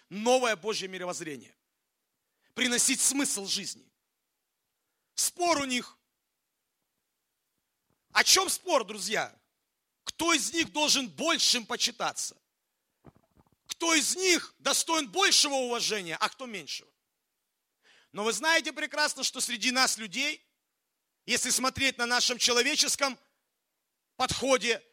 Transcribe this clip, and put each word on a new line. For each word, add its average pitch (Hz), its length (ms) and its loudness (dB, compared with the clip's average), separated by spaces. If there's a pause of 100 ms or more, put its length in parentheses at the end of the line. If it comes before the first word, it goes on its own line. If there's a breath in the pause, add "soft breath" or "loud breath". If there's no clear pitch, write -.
(100)
новое 233 460 2
Божье 190 300 -4
мировоззрение. 170 680 -10 (960)
Приносить 240 480 0
смысл 226 460 0
жизни. - 440 -8 (1200)
Спор 330 480 0
у - 20 -2
них. 247 320 -6 (2250)
О 226 100 4
чём 370 260 4
спор, 294 340 0
друзья? 185 500 -6 (720)
Кто 330 300 0
из 247 180 0
них 320 180 0
должен 269 380 2
большим 233 560 0
почитаться? 208 720 -4 (1300)
Кто 330 280 0
из 285 220 2
них 359 420 2
достоин 294 500 0
большего 302 460 4
уважения, 208 600 -2
а 214 120 0
кто - 160 -14
меньшего? 196 480 -12 (1200 soft breath)
Но 190 100 -8
вы 220 120 0
знаете 311 380 2
прекрасно, 294 520 -4
что - 160 -4
среди 233 300 -2
нас 247 260 2
людей, 226 500 -6 (800)
если 240 240 -2
смотреть 254 480 0
на 240 80 -4
нашем 240 320 0
человеческом 262 840 0 (1000)
подходе, 247 640 0 (100)